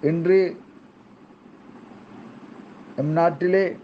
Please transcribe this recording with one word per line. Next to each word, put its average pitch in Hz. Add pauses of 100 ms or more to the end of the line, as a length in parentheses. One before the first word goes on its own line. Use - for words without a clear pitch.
இன்று 170 (2250)
எம் 147
நாட்டிலே 170